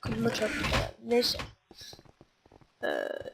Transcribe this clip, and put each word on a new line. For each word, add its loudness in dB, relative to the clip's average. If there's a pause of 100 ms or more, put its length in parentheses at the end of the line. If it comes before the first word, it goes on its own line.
Klima 0
çarptı 0
falan. 2 (120)
Neyse. 4 (1500)
Ee, 0 (260)